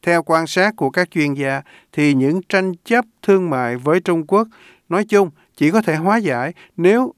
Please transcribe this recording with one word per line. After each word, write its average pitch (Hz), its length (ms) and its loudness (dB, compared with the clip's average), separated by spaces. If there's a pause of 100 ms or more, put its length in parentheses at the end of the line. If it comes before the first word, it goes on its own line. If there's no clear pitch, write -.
Theo 170 220 0
quan 165 240 0
sát 202 280 -2
của 139 140 -2
các 180 220 -2
chuyên 147 220 -2
gia, 139 280 -4 (320)
thì 147 200 2
những 139 360 0
tranh 190 240 -2 (120)
chấp 240 200 0 (160)
thương 190 280 2
mại 123 280 -4
với 147 220 0
Trung 165 280 -2
Quốc 214 200 0 (420)
nói 196 160 -2
chung 202 240 2 (280)
chỉ 147 140 2
có 220 100 2
thể 156 140 0
hóa 185 220 0
giải 147 360 -4 (240)
nếu 214 400 2